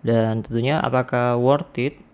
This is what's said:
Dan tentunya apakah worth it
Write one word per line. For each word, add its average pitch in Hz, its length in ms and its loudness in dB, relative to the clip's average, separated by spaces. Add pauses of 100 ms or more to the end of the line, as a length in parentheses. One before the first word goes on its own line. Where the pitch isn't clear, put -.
Dan 113 400 0
tentunya 123 400 -2
apakah 123 560 0
worth 139 400 2
it 135 240 -6 (100)